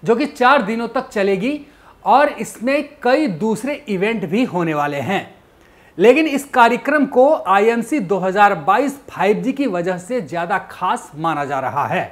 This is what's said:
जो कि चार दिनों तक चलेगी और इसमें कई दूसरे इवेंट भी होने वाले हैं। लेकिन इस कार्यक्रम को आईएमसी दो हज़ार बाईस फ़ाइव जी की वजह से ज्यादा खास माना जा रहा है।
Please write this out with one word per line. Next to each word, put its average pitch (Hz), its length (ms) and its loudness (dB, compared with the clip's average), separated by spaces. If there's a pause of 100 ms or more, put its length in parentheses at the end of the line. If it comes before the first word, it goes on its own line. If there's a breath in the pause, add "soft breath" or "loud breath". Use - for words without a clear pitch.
जो 190 120 2
कि 262 120 -2
चार 254 360 2
दिनों 226 260 -4
तक 247 200 -6
चलेगी 202 520 -2 (440 loud breath)
और 262 260 4
इसमें 269 580 -6 (140)
कई 277 260 2
दूसरे 220 460 -2 (140)
इवेंट 202 360 -2
भी 185 200 0
होने 170 300 -2
वाले 147 240 -2
हैं। 151 360 -4 (640 soft breath)
लेकिन 254 280 6
इस 277 200 -2
कार्यक्रम 254 600 2
को 254 220 4 (160)
आईएमसी 226 560 2
दो 190 180 -2
हज़ार 190 380 2
बाईस 208 420 0 (120)
फ़ाइव 190 320 0
जी 247 100 -2
की 269 140 -2
वजह 180 320 -2
से 247 240 -6
ज्यादा 175 360 -4 (120)
खास 208 460 -4
माना 156 280 -4
जा 135 160 -4
रहा 131 260 -4
है। 151 260 -2